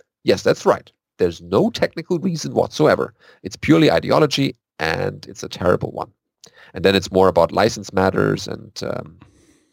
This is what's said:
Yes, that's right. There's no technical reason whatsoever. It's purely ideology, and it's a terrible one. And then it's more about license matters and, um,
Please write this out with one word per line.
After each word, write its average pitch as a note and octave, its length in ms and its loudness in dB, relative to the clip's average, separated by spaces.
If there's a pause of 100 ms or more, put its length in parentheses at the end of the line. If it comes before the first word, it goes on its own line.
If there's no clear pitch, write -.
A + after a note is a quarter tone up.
(220)
Yes, - 200 2
that's - 240 0
right. - 260 0 (240)
There's E2+ 240 -2
no G2+ 300 0
technical - 480 -4
reason D3+ 340 -6
whatsoever. A#2 640 0 (280)
It's - 140 -12
purely D#3 340 4
ideology, C3 640 0 (240)
and F#2+ 480 -6
it's - 160 -16
a - 60 -10
terrible - 440 -2
one. - 200 -12 (640)
And E2+ 100 -4
then G2 100 4
it's F#2+ 160 -2
more F#2+ 180 4
about E2 220 4
license G#2 420 -2
matters G2 540 0
and, - 360 -14
um, - 360 -10 (540)